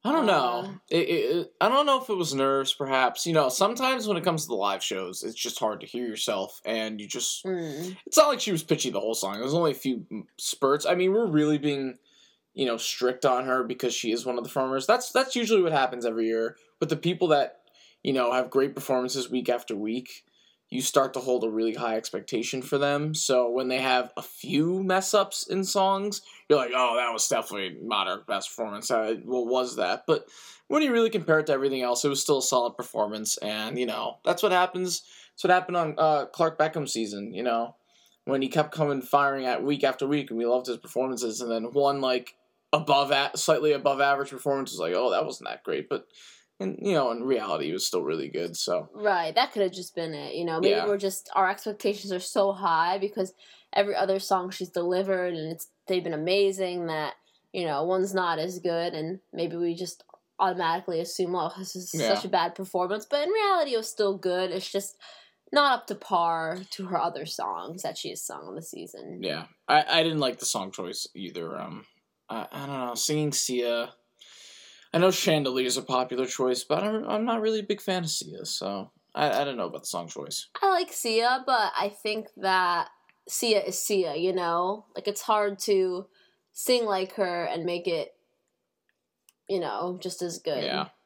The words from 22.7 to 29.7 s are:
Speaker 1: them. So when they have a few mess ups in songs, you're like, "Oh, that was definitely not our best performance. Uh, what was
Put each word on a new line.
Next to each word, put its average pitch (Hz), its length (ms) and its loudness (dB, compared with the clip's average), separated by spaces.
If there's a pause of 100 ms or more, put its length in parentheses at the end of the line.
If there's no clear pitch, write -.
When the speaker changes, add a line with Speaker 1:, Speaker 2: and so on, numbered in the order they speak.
Speaker 1:
them. 147 380 0
So 127 340 4
when 127 200 0
they 131 100 0
have 127 360 2
a - 60 -8
few 170 640 0
mess 190 320 2
ups - 320 2
in 190 160 0
songs, 196 580 0 (260)
you're 147 120 6
like, 120 160 0
"Oh, 127 200 4
that 120 160 2
was 110 160 0
definitely 98 540 -2
not 101 260 0
our 98 120 -4
best 101 300 -4
performance. 107 420 -6
Uh, 110 320 2
what 123 240 -2
was 127 300 0